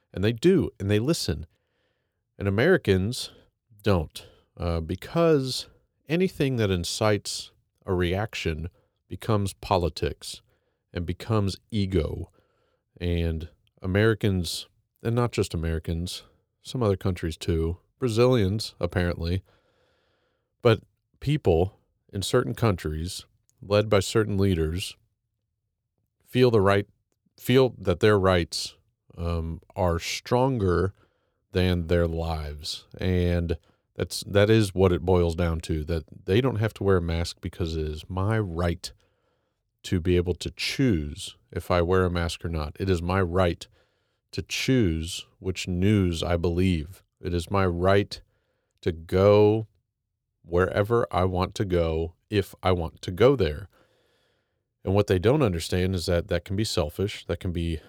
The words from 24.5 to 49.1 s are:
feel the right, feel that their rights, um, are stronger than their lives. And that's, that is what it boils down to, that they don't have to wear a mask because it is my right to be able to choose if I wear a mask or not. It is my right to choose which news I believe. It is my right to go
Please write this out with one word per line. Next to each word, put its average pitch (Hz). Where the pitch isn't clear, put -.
feel 123
the 110
right, 101
feel 131
that 92
their 104
rights, 92
um, 85
are 87
stronger 101
than 90
their 85
lives. 80
And 87
that's, -
that 101
is 110
what 92
it 85
boils 87
down 82
to, 78
that 82
they 98
don't 127
have 107
to -
wear 98
a 85
mask 85
because 82
it 78
is 78
my 95
right 87
to 95
be 90
able 87
to -
choose 80
if -
I 87
wear 92
a 87
mask 87
or 87
not. 78
It 95
is 87
my 92
right 87
to -
choose 87
which 92
news 90
I 85
believe. 87
It 85
is 85
my 98
right 92
to -
go 104